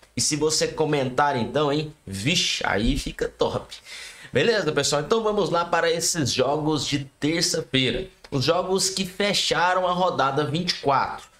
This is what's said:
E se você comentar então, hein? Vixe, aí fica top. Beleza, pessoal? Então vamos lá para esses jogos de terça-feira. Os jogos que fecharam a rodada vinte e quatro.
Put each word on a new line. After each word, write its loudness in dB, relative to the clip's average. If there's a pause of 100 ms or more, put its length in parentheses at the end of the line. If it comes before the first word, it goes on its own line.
(140)
E -6
se 0
você 0
comentar 0
então, 0
hein? -2 (120)
Vixe, -2
aí 0
fica -6
top. -4 (600)
Beleza, 2
pessoal? 0
Então 0
vamos 2
lá 2
para 2
esses 0
jogos 2
de -2 (140)
terça-feira. 0 (220)
Os 0
jogos 2
que -4
fecharam 0
a 0
rodada 2
vinte -2
e -4
quatro. -2 (120)